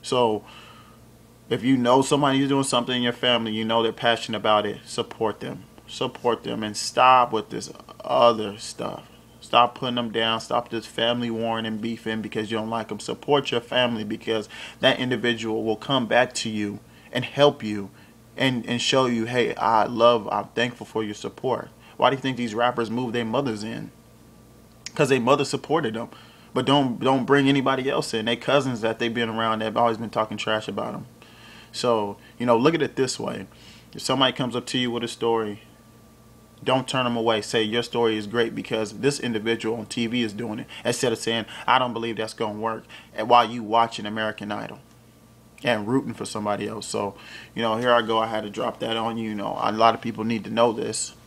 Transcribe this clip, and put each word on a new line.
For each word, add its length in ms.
So 420
if 160
you 140
know 240
somebody 380
who's 100
doing 140
something 320
in 80
your 100
family, 380
you 120
know 200
they're 80
passionate 480
about 260
it, 180
support 580
them. 240
Support 560
them 220
and 120
stop 560
with 200
this 200
other 540
stuff. 460
Stop 320
putting 200
them 140
down. 300
Stop 300
this 160
family 440
warring 360
and 160
beefing 400
because 280
you 80
don't 120
like 200
'em. 120
Support 500
your 80
family, 460
because 420
that 200
individual 680
will 100
come 300
back 300
to 140
you 300
and 140
help 360
you 280
and, 280
and 160
show 240
you, 200
"Hey, 300
I 280
love, 480
I'm 140
thankful 300
for 180
your 100
support." 540
Why 120
do 60
you 60
think 160
these 180
rappers 340
move 220
their 140
mothers 400
in? 260
'Cause 140
their 100
mother 240
supported 520
them. 120
But 120
don't, 360
don't 240
bring 240
anybody 400
else 240
in. 120
They 120
cousins 420
that 180
they've 160
been 160
around, 300
they've 160
always 220
been 120
talking 280
trash 320
about 240
'em. 120
So, 420
you 60
know, 100
look 200
at 60
it 140
this 240
way. 260
If 100
somebody 280
comes 240
up 120
to 100
you 120
with 140
a 60
story, 540
don't 240
turn 180
'em 120
away. 240
Say, 200
"Your 220
story 320
is 100
great 300
because 440
this 200
individual 580
on 80
T 220
V 140
is 100
doing 280
it," 80
instead 260
of 60
saying, 280
"I 100
don't 140
believe 240
that's 180
gonna 240
work," 280
and 140
while 160
you 200
watching 420
American 440
Idol 300
and 260
rooting 260
for 100
somebody 460
else. 180
So, 280
you 80
know, 140
here 160
I 100
go. 160
I 100
had 160
to 60
drop 300
that 160
on 220
you. 120
You 60
know, 260
a 120
lot 200
of 60
people 240
need 220
to 40
know 220
this 440